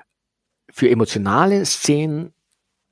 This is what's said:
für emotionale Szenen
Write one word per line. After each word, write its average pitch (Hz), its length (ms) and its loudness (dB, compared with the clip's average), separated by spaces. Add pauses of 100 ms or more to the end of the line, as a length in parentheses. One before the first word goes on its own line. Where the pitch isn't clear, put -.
(720)
für - 180 2
emotionale 120 760 0
Szenen 151 680 -2 (580)